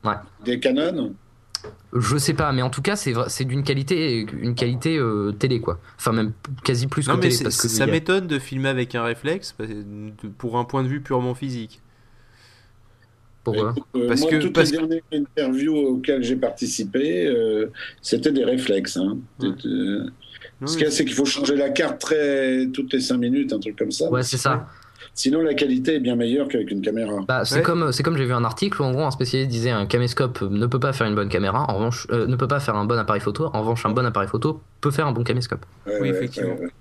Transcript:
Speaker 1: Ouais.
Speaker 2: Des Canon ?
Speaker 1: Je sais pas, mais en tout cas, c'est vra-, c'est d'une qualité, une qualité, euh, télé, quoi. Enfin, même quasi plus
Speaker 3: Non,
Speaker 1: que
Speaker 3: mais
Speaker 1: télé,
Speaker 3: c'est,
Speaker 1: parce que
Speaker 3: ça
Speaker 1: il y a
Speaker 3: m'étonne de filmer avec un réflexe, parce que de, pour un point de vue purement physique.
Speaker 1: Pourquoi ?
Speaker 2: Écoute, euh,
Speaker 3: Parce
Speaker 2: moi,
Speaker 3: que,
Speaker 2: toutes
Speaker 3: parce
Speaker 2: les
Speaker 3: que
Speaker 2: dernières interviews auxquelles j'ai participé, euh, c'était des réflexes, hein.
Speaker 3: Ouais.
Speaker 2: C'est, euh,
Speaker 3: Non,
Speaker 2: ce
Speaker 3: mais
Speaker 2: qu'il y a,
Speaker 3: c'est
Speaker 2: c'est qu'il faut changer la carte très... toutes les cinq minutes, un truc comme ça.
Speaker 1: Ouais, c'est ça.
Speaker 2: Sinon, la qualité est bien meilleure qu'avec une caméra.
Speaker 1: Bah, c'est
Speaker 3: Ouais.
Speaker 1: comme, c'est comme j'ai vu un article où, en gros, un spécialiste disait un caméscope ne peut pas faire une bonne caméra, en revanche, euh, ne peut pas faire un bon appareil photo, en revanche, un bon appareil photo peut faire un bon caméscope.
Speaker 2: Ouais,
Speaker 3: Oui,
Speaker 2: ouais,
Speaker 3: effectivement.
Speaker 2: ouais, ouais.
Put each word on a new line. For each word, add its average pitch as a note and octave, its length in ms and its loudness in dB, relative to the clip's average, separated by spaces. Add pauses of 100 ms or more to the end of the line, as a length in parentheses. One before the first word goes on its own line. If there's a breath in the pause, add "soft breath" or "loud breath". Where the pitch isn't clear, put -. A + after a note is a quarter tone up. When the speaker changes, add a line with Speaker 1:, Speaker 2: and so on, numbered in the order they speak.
Speaker 1:
Ouais. G#2 100 0 (300)
Speaker 2:
Des B2 160 -2
Canon ? C3+ 540 0 (800)
Speaker 1:
Je B2 240 2
sais C#3+ 160 2
pas, D3 180 0
mais B2+ 100 2
en B2+ 80 0
tout C3+ 120 -6
cas, G3+ 120 0
c'est D3 180 -2
vra-, A#2 180 0
c'est - 160 -4
d'une C3+ 180 -2
qualité, C#3 600 0 (140)
une A#2+ 140 -2
qualité, B2+ 440 0
euh, G#2 340 0
télé, A#2+ 280 0
quoi. F2+ 180 -4 (200 loud breath)
Enfin, A#2 140 0
même A2 200 0 (300)
quasi B2+ 260 0
plus C#3 200 -2
Speaker 3:
Non, C3+ 60 2
Speaker 1:
que - 40 2
Speaker 3:
mais - 40 2
Speaker 1:
télé, B2+ 120 4
Speaker 3:
c'est, A#2 100 -2
Speaker 1:
parce - 180 -2
que A#2 60 0
Speaker 3:
ça A2+ 160 2
Speaker 1:
il - 20 4
y C#3+ 40 2
a - 20 2
Speaker 3:
m'étonne F3+ 340 0
de D3+ 120 -2
filmer C3 300 -4
avec B2+ 260 -2
un A#2+ 80 0
réflexe, C#3+ 540 -4
parce A2 140 -8
que G#2+ 40 -8
de, G#2 600 -12
pour A#2+ 220 -4
un A#2+ 60 0
point C3+ 180 -2
de B2+ 60 0
vue C#3+ 120 -4
purement B2+ 340 0
physique. B2 460 -8 (1600 soft breath)
Speaker 1:
Pourquoi ? A2 320 0
Speaker 2:
Écoute, - 80 -6 (120)
euh, A#2+ 120 0
Speaker 3:
Parce B2 140 4
Speaker 2:
moi, D#3+ 80 4
Speaker 3:
que, D#3 60 4
Speaker 2:
toutes C#3+ 180 2
Speaker 3:
parce - 160 6
Speaker 2:
les D3+ 80 0
Speaker 3:
que - 40 0
Speaker 2:
dernières E3 200 0 (100)
interviews C#3+ 640 0
auxquelles C3 460 2
j'ai B2 140 0
participé, B2+ 920 -2
euh, A2 440 2 (300 loud breath)
c'était C3+ 320 0
des C3+ 120 2
réflexes, G#2+ 520 0
hein. F#2+ 220 0 (220)
Speaker 3:
Ouais. G2 80 0 (120)
Speaker 2:
C'est, - 80 -6
euh, G2 300 -2 (640 loud breath)
Speaker 3:
Non, C3+ 60 -6
Speaker 2:
ce D3+ 60 -4
Speaker 3:
mais E3 60 -2
Speaker 2:
qu'il - 20 0
y D3+ 60 6
a, D3 40 2
Speaker 3:
c'est C#3+ 80 -2
Speaker 2:
c'est D#3 60 4
qu'il B2 100 -2
faut C#3 120 2
changer C#3 280 0
la C#3 160 2
carte - 300 0
très... C3+ 720 2
toutes C3 220 -4
les B2+ 60 4
cinq B2+ 180 0
minutes, B2+ 340 2
un G#2+ 80 0
truc G#2+ 160 -8
comme G#2+ 160 0
ça. E3 180 0
Speaker 1:
Ouais, B2 120 2
c'est B2 160 -2
ça. B2+ 280 0 (500 loud breath)
Speaker 2:
Sinon, D3+ 260 2
la D3+ 120 2
qualité C3 420 2
est C3+ 40 0
bien A#2+ 160 0
meilleure B2 320 2
qu'avec A2 220 -2
une G2+ 100 -2
caméra. G#2 480 -2
Speaker 1:
Bah, B2+ 160 2
c'est C3+ 120 0
Speaker 3:
Ouais. E3 60 4
Speaker 1:
comme, E3+ 300 2
c'est C#3+ 100 -2
comme D#3+ 140 2
j'ai C3+ 80 2
vu B2 80 0
un A#2+ 120 2
article F#3+ 380 -2
où, - 20 4
en C3 80 2
gros, D3 120 0
un C3+ 80 0
spécialiste C3+ 380 0
disait A#2 200 0
un G#2 160 0
caméscope B2 560 0
ne G2+ 240 0
peut B2 140 2
pas C3+ 120 2
faire A#2+ 140 0
une G#2 80 2
bonne G2+ 140 2
caméra, G2+ 420 2
en G2+ 40 0
revanche, A2+ 360 -2
euh, A#2 160 2
ne B2+ 80 2
peut B2+ 140 0
pas C#3+ 120 2
faire A2+ 160 -2
un G#2 100 0
bon A#2+ 120 2
appareil G#2 220 0
photo, C#3+ 320 -2
en G#2+ 80 0
revanche, A#2 260 0
un G#2+ 40 2
bon B2 160 2
appareil G2+ 220 0
photo A2 320 -2 (200)
peut D3 100 0
faire D3 160 0
un C3+ 60 0
bon A#2 100 -2
caméscope. A#2+ 420 -2 (220)
Speaker 2:
Ouais, - 100 -6
Speaker 3:
Oui, - 40 -2
Speaker 2:
ouais, - 160 0
Speaker 3:
effectivement. F#2 380 -4
Speaker 2:
ouais, E2+ 80 -8
ouais. F2 80 -8 (100)